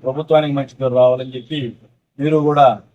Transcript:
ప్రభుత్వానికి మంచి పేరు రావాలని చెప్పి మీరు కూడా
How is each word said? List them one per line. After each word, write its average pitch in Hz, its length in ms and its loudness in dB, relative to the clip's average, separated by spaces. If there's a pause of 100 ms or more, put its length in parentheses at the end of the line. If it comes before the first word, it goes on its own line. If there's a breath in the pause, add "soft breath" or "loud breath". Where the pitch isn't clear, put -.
ప్రభుత్వానికి 151 560 0
మంచి 131 220 -10
పేరు 127 180 -2
రావాలని 127 380 0
చెప్పి 143 220 -10 (580)
మీరు 151 200 0 (100)
కూడా 147 200 4 (260)